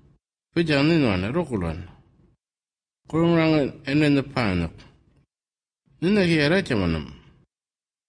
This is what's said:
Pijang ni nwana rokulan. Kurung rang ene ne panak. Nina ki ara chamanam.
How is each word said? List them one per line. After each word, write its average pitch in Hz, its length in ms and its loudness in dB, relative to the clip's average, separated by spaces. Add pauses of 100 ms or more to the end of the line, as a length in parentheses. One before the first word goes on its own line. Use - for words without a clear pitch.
(540)
Pijang 151 340 2
ni 170 120 4
nwana 101 340 0
rokulan. 95 560 -6 (1160)
Kurung 170 280 0
rang 160 520 0
ene 147 220 2
ne 139 120 2
panak. 92 500 -2 (1300)
Nina 196 220 2
ki 170 180 2
ara 170 200 2
chamanam. 85 500 -2 (960)